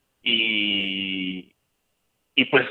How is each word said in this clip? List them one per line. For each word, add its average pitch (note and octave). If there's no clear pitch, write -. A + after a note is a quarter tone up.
y, G2
y, C3
pues, C3+